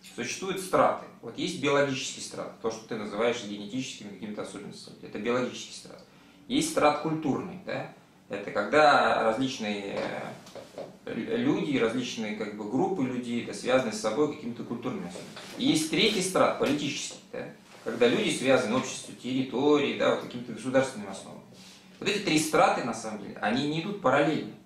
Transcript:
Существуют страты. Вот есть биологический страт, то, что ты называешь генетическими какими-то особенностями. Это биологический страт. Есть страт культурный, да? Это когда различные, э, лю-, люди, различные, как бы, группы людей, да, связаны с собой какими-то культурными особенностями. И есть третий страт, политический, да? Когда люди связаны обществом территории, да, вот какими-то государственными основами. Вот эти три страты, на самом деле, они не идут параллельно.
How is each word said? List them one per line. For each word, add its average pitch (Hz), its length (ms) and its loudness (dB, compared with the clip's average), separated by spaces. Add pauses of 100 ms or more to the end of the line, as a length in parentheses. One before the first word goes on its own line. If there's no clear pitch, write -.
(160)
Существуют 175 460 -4
страты. - 440 2 (160)
Вот - 160 -12
есть 160 240 -4
биологический 139 600 2
страт, - 400 -10
то, 113 100 -2
что - 160 -12
ты 120 80 -6
называешь 107 480 0
генетическими 104 680 -8
какими-то 208 340 -8
особенностями. - 580 -12
Это 98 180 -10
биологический 120 540 -2
страт. - 300 -18 (440)
Есть 151 240 0
страт 147 300 4
культурный, 143 640 -2
да? - 280 -6 (360)
Это 101 220 -6
когда 113 720 6
различные, 104 760 0 (1040)
э, - 80 -8
лю-, 117 240 -2
люди, 151 400 2
различные, 113 580 -2
как 104 220 -6
бы, 107 120 -8
группы 160 340 2
людей, 120 420 -2
да, 101 80 -8
связаны 117 380 2
с - 100 -4
собой 143 340 2
какими-то - 280 -8
культурными 104 440 -6
особенностями. - 500 -12
И 123 80 0
есть 156 240 4
третий 196 320 4
страт, - 380 2
политический, - 600 -2 (120)
да? 123 140 -8 (380)
Когда 117 240 4
люди 185 280 4
связаны 120 400 4
обществом - 400 -4
территории, 131 840 2
да, 123 180 4
вот - 100 -6
какими-то 120 280 -10
государственными 107 580 0
основами. - 320 -14 (560)
Вот 190 100 -2
эти 208 100 0
три 156 180 2
страты, - 460 4
на 117 100 -2
самом 104 300 -8
деле, - 180 -12
они 123 260 2
не 160 140 0
идут 202 200 -6
параллельно. 143 520 2 (120)